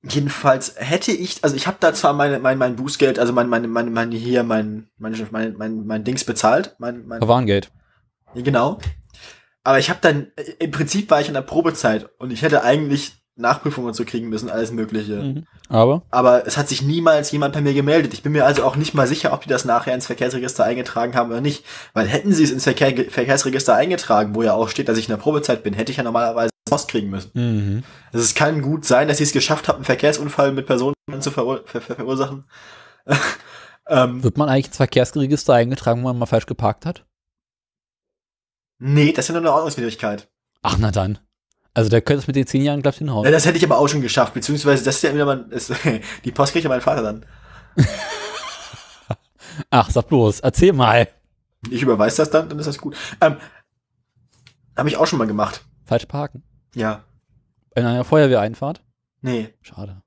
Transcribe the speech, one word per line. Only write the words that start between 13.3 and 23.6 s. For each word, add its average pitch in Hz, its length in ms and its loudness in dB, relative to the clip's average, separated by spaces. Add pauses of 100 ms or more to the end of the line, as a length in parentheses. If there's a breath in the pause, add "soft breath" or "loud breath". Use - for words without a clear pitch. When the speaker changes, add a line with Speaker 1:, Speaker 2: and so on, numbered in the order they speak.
Speaker 1:
Nachprüfungen 127 520 -2
und 110 80 -6
so 117 100 -4
kriegen 117 240 -6
müssen, 110 200 -6
alles 113 220 -4
Mögliche. 107 440 -4
Speaker 2:
Mhm. 135 320 -6 (220 soft breath)
Aber? 123 420 4
Speaker 1:
Aber 123 340 4
es - 100 -4
hat 143 140 -2
sich 135 140 -4
niemals 156 480 2
jemand 143 240 -2
bei 151 60 -2
mir 143 120 2
gemeldet. 143 400 2
Ich - 80 -14
bin 143 100 -4
mir 147 140 4
also 139 180 4
auch 131 120 0
nicht 151 180 -2
mal 131 140 2
sicher, 143 260 0
ob - 80 -6
die - 80 -16
das 127 160 0
nachher 123 300 0
ins 123 100 -6
Verkehrsregister 127 580 -2
eingetragen 120 520 -2
haben 117 160 0
oder 117 100 -4
nicht. 143 240 -4 (280 loud breath)
Weil 110 140 0
hätten 202 240 0
sie 156 120 6
es 131 80 4
ins 127 120 -4
Verkehr-, 131 460 0
Verkehrsregister 131 680 2